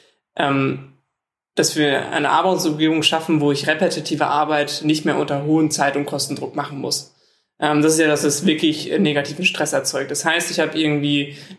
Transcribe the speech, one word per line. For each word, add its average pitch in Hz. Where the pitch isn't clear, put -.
ähm, 135
dass 151
wir 147
eine 147
Arbeitsumgebung 156
schaffen, 160
wo 147
ich 139
repetitive 156
Arbeit 147
nicht 151
mehr 143
unter 143
hohem 156
Zeit- 143
und 143
Kostendruck 139
machen 139
muss. -
Ähm, 151
das 156
ist 160
ja 160
das, 147
was 147
wirklich, 156
äh, 160
negativen 147
Stress 151
erzeugt. 139
Das 147
heißt, 165
ich -
habe 156
irgendwie 147